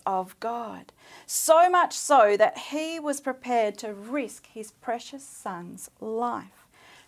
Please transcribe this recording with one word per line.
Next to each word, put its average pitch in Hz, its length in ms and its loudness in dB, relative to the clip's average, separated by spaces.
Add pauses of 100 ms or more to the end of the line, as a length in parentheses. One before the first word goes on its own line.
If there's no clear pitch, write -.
of 190 340 -4
God, 226 540 -10 (320)
so 339 460 4
much 349 220 4
so 214 440 4
that 214 200 2 (120)
he 320 300 -6
was 285 200 -6
prepared 247 600 -2
to 214 160 -10
risk 226 500 -8
his 220 280 -16
precious 247 500 -10
son's 180 680 -14 (100)
life, 220 680 -8 (400)